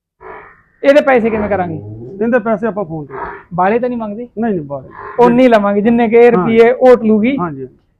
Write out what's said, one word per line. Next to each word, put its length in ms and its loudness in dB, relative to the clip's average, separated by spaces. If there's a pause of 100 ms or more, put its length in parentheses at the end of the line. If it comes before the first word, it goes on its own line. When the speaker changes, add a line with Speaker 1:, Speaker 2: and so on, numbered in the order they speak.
(840)
Speaker 1:
ਇਹਦੇ 180 4
ਪੈਸੇ 300 0
ਕਿਵੇਂ 180 -4
ਕਰਾਂਗੇ? 320 -4 (400)
Speaker 2:
ਇਹਦੇ 180 0
ਪੈਸੇ 280 -4
ਆਪਾਂ 180 -6
ਫੋਨ 220 -12
ਤੇ। 80 -16 (400)
Speaker 1:
ਬਾਲੇ 240 0
ਤਾਂ 100 -4
ਨਹੀਂ 100 -6
ਮੰਗਦੇ? 300 -10 (100)
Speaker 2:
ਨਹੀਂ, 160 -4
ਨਹੀਂ, 100 -6
ਬਾਲੇ। 240 -12 (300)
Speaker 1:
ਉਨੀ 300 4
ਲਵਾਂਗੇ 320 2
ਜਿੰਨੇ 280 2
ਕੇ 160 6
Speaker 2:
ਹਾਂ। 80 6
Speaker 1:
ਰੁਪਏ 480 4
ਓਟ 220 6
ਲੂਗੀ। 360 0
Speaker 2:
ਹਾਂਜੀ। 300 -8 (320)